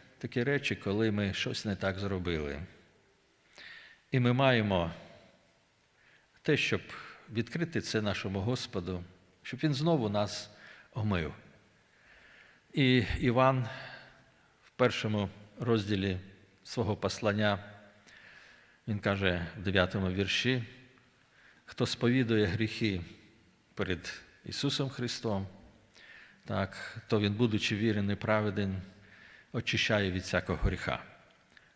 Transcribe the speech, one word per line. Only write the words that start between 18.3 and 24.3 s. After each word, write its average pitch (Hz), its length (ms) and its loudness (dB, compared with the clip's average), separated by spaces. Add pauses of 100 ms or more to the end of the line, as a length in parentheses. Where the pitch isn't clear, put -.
він 104 100 -2
каже 95 480 2 (120)
в 92 40 -10
дев'ятому 92 480 2
вірші: 101 520 0 (1000)
«Хто - 220 -2
сповідує 117 600 4
гріхи 104 540 0 (720)
перед 92 460 -4 (260)